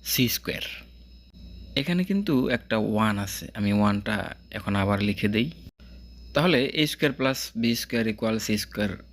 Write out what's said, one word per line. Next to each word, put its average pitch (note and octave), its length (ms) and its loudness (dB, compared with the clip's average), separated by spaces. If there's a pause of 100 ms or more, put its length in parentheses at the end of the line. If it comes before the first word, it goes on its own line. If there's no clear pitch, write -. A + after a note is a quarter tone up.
(120)
সি C3 120 4 (120)
স্কয়ার। - 280 -6 (1160)
এখানে F3 300 0
কিন্তু G3 240 0 (220)
একটা A2+ 200 -2 (140)
ওয়ান G#2+ 240 2 (120)
আছে, - 200 -8 (120)
আমি G2+ 200 2
ওয়ানটা G#2 380 2 (420)
এখন G2+ 140 -4 (100)
আবার G2 160 2 (100)
লিখে G#2 260 0
দেই। A#2 140 2 (840)
তাহলে D#3 240 4 (220)
এ D3+ 120 4
স্কয়ার C#3+ 260 0
প্লাস C3 200 0 (240)
বি A#2 80 4 (120)
স্কয়ার A#2 300 0
ইকুয়াল A2 240 -2 (100)
সি G#2+ 80 2 (100)
স্কয়ার G#2 260 -2 (220)